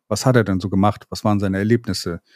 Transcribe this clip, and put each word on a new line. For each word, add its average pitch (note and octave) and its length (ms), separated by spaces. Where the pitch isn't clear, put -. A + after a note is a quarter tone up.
was - 180
hat B2+ 120
er A2 80
denn F#2+ 160
so F#2+ 80
gemacht? G2 400
Was - 160
waren G#2 160
seine F#2+ 160
Erlebnisse? G2+ 640